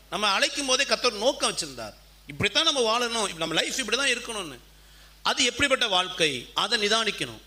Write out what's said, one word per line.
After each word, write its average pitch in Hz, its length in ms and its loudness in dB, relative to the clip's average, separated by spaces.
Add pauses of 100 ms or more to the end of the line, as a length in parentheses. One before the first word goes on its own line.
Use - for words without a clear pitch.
(120)
நம்ம 202 240 0
அழைக்கும் 285 340 0
போதே 262 180 2
கர்த்தர் 220 360 0
நோக்கம் 269 260 2
வச்சிருந்தார், 127 440 -8 (360)
இப்படித்தான் 208 380 0
நம்ம 285 200 0
வாழணும், 226 400 0
இப்ப 175 140 -8
நம்ம 165 160 -2
லைஃப் 233 240 -2
இப்படிதான் 247 320 0
இருக்கணும்னு. 202 440 -8 (720)
அது 247 100 0 (100)
எப்படிப்பட்ட 254 440 2
வாழ்க்கை, 180 340 2 (340)
அதை 202 200 0
நிதானிக்கணும். 202 640 0